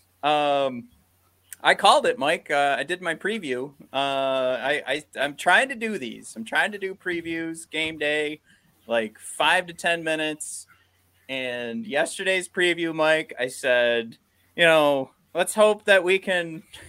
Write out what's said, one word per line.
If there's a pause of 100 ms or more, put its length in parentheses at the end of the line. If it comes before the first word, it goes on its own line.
(220)
Um, (760)
I
called
it,
Mike.
Uh,
I
did
my
preview. (200)
Uh,
I,
I, (140)
I'm
trying
to
do
these.
I'm
trying
to
do
previews,
game
day, (460)
like,
five
to
ten
minutes. (600)
And
yesterday's
preview,
Mike,
I
said, (380)
you
know, (240)
let's
hope
that
we
can (260)